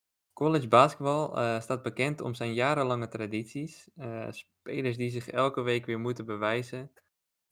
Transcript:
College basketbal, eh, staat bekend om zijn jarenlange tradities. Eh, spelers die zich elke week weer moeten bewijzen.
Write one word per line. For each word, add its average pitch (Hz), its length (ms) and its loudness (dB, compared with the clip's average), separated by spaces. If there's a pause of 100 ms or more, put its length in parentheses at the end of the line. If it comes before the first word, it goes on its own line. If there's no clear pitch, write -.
(320)
College 147 360 2
basketbal, 143 680 6
eh, 113 220 0
staat 127 220 -4
bekend 135 380 -2
om 120 140 -4
zijn 117 200 -4
jarenlange 123 540 0
tradities. 113 840 -8
Eh, 113 360 -8
spelers 131 680 -6
die 123 140 -2
zich 120 180 -8
elke 135 320 0
week 120 260 0
weer 113 140 -4
moeten 117 260 -4
bewijzen. 113 680 -4 (600)